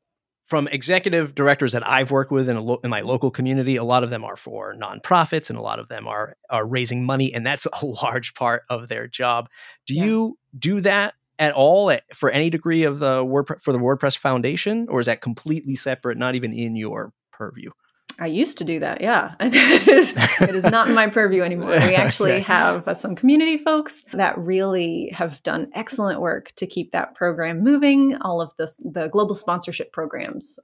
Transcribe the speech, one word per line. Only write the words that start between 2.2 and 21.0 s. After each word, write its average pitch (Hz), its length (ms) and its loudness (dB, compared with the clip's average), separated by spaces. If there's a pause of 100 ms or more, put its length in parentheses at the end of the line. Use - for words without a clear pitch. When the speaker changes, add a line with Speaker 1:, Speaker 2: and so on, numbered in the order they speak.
Speaker 1:
with 131 160 2
in 120 80 0
a 110 60 -4
lo-, 120 200 -2
in 120 80 -4
my 104 120 -4
local 123 280 -2
community, 131 460 0
a 117 80 -2
lot 123 220 2
of 117 40 -4
them 113 140 -8
are 101 140 -12
for 104 360 -12
nonprofits 127 760 0
and 117 100 -8
a - 20 -12
lot 110 180 -6
of 113 100 -16
them 110 180 -12
are, 107 300 -8 (120)
are 110 160 -2
raising 123 380 -2
money, 131 300 0
and 117 120 -4
that's 139 200 -4
<laughs> - 160 -8
a 147 40 -6
large 120 480 -6
part 120 360 -2
of 120 180 -6
their 113 200 -8
job. 120 420 -2 (360)
Do 131 100 -6
Speaker 2:
Yeah. 180 100 0
Speaker 1:
you 220 320 0 (200)
do 185 240 0
that 202 340 2 (220)
at 151 140 2
all 160 400 6
at, 123 120 0 (120)
for 139 140 2
any 147 200 2
degree 165 340 0
of 143 160 0
the 131 260 2
WordPre-, 139 360 -2
for 139 120 0
the 123 40 2
WordPress 135 380 2
Foundation, 160 720 -2
or 127 120 0
is 117 60 0
that 113 120 0
completely 135 560 -4
separate, 127 420 -6
not 127 180 -2
even 120 180 -4
in 113 240 -6
your 107 340 -8 (220)
purview? - 380 -14 (460)
Speaker 2:
I 170 100 -6
used 190 320 -2
to 180 40 -6
do 160 160 -4
that, 170 220 -6
yeah. 185 360 0
<laughs> - 40 -4
It 240 120 0 (360)
is, 285 260 8 (240)
it 185 160 2
is 185 80 -2
not 226 240 4
in 240 80 4
my 214 120 4